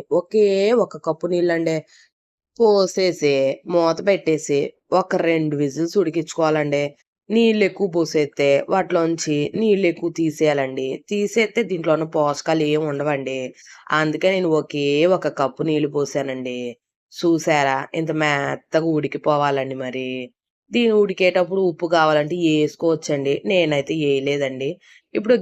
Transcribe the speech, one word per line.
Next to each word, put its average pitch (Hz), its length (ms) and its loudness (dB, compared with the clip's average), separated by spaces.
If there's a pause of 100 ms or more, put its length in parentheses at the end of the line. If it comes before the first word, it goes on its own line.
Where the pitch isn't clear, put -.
(120)
ఒకే 208 360 2 (260)
ఒక 185 240 0
కప్పు 160 300 -6
నీళ్ళండి 170 500 0 (840)
పోసేసి 185 760 2 (320)
మూత 165 380 2
పెట్టేసి 156 540 0 (320)
ఒక 185 280 0
రెండు 160 360 0
విజిల్స్ 147 420 -2
ఉడికించుకోవాలండి. 156 840 0 (460)
నీళ్ళు 220 340 4
ఎక్కువ 190 240 -2
పోసేస్తే 156 600 0 (200)
వాటిలోంచి 165 680 0 (180)
నీళ్ళు 202 340 2
ఎక్కువ 165 240 -4
తీసేయాలండి. 143 760 -2 (200)
తీసేస్తే 208 560 -2
దీంట్లో 170 300 -2
ఉన్న 160 160 0
పోషకాలు 160 540 0
ఏం 151 240 0
ఉండవండి. 139 500 -4 (540)
అందుకే 156 400 2
నేను 185 180 0
ఒకే 147 360 0 (200)
ఒక 175 280 2
కప్పు 151 300 -4
నీళ్ళు 151 260 0
పోసానండి. 135 680 -6 (560)
చూసారా, 156 640 2 (160)
ఇంత 160 180 -4
మెత్తగా 151 760 -2
ఉడికిపోవాలండి. 143 880 -2
మరి 127 320 -8 (640)
దీన్ని 226 220 2
ఉడికేటప్పుడు 185 680 2
ఉప్పు 170 260 -2
కావాలంటే 156 500 2
వేసుకోవచ్చండి, 156 960 0 (120)
నేనైతే 156 500 0
వేయలేదండి. 139 720 -2 (460)
ఇప్పుడు 220 260 2